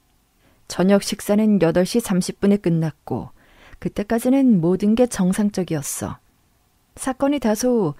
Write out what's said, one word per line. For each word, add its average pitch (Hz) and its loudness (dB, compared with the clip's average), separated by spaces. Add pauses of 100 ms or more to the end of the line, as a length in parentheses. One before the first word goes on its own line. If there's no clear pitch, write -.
(680)
저녁 196 2
식사는 208 0
여덟 165 2
시 240 0
삼십 185 -2
분에 202 2
끝났고 160 -4 (480)
그때까지는 233 0
모든 185 2
게 247 4
정상적이었어. 185 -2 (800)
사건이 277 -2
다소 220 0